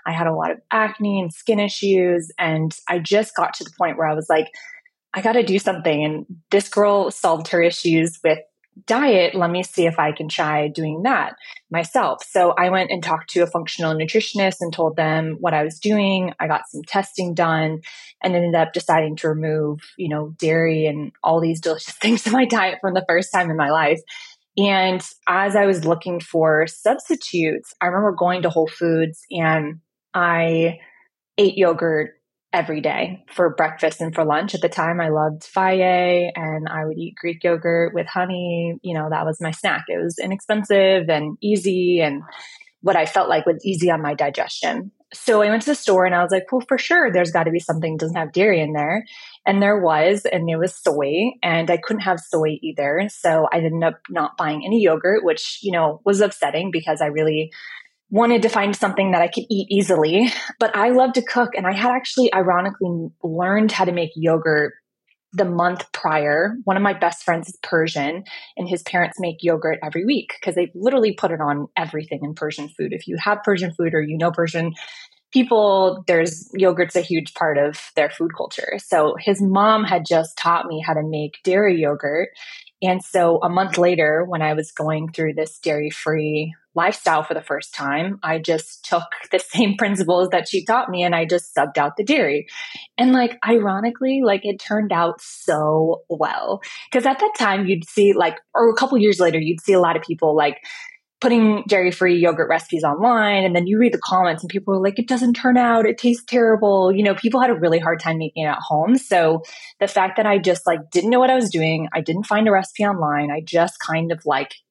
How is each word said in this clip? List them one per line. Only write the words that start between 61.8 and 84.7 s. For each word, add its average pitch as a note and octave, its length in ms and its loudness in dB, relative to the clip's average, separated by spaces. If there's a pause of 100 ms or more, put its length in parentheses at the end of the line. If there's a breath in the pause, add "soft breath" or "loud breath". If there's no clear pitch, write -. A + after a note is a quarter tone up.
actually B3+ 420 0
ironically F3+ 760 0 (140)
learned F#3 500 0
how F#3+ 120 0
to F3+ 80 2
make E3+ 220 -2
yogurt D#3+ 600 2 (580)
the F#3+ 120 0
month F3 480 -2
prior. D#3 720 0
One F#3+ 140 0
of G3+ 60 0
my G3+ 120 2
best - 300 -2
friends E3 240 -2
is F#3 120 -18
Persian, D#3+ 600 -2 (340 loud breath)
and F3+ 120 -6
his F3 160 -4
parents F3 340 -2
make E3+ 240 -6
yogurt D#3+ 400 0
every D#3+ 220 -6
week B3 360 -2
'cause F#3+ 140 -4
they F3 220 -2
literally A3 360 2
put E3+ 200 -2
it D#3 80 -4
on C#3+ 260 -2 (100)
everything D#3+ 460 -6
in D3+ 120 -8
Persian D3+ 340 -8
food. D3+ 240 -8
If D#3 160 -12
you E3+ 100 -6
have G#3 240 -2
Persian F3+ 300 -2
food E3 220 -2
or D#3 60 0
you D3+ 160 -4
know E3 140 0
Persian E3 440 -2 (600 loud breath)
people, G3 720 4
there's, E3 480 0
yogurt's F3+ 400 2
a F3+ 60 0
huge E3 340 -4
part D#3 240 0
of D3 380 -2
their D3 120 2
food E3 280 -4
culture. - 420 -8
So D3+ 400 0
his G3 240 -2
mom G3+ 400 2
had F3 260 0
just D#3+ 300 0
taught E3+ 280 0
me D#3+ 200 -8
how D#3+ 80 0
to D3+ 80 -2
make D3+ 400 -8
dairy F#3 380 2
yogurt. D3 480 -2 (520 loud breath)
And F#3 220 0
so E3+ 400 2
a F3 60 2
month F3+ 280 -2
later, E3+ 520 4
when E3 140 -4
I D#3 120 0
was D#3 160 -4